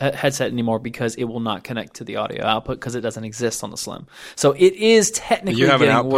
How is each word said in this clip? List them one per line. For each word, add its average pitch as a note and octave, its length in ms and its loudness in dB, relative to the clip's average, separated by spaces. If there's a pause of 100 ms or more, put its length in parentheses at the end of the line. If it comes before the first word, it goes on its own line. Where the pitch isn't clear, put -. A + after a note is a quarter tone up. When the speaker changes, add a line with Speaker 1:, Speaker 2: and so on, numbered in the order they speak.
Speaker 1:
he-, C3+ 120 0
headset C3 400 -2
anymore A#2 260 0
because A#2 380 -6
it C3 80 -4
will A#2 160 -6
not A2 240 -4
connect A2+ 320 -8
to - 80 -14
the G#2+ 120 -10
audio G#2+ 280 -4
output A2+ 360 -2
'cause A#2+ 140 -8
it B2 80 -6
doesn't A2 220 -6
exist A2 400 -6
on A2 60 -10
the - 60 -16
Slim. - 300 -12 (300)
So C#3+ 160 4
it F3+ 220 6
is A3 360 4
technically F#3+ 500 -2
Speaker 2:
You C3+ 60 4
have C#3 160 6
an - 60 6
Speaker 1:
getting A2+ 100 4
Speaker 2:
output B2+ 200 0